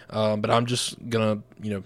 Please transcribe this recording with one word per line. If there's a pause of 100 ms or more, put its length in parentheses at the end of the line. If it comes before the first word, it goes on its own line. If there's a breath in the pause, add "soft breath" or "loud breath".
(100)
Um,
but
I'm
just
gonna, (200)
you
know,